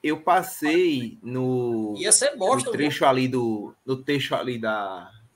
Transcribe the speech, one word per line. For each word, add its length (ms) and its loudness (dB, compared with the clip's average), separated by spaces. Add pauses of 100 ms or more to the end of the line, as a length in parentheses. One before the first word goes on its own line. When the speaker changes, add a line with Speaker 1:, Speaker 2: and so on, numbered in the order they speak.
Speaker 1:
eu 200 -2
passei 1000 2
no, 760 -2
Speaker 2:
Ia 120 0
ser 240 4
bosta, 360 0
Speaker 1:
no 20 -4
trecho 280 0
Speaker 2:
viu? 80 6
Speaker 1:
ali 200 4
do, 460 -2 (100)
no 180 -4
trecho 320 -2
ali 240 -4
da 520 -6 (260)